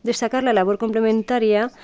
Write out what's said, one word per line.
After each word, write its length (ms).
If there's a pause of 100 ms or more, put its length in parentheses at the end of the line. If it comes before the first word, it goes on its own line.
destacar 400
la 100
labor 260
complementaria 920 (140)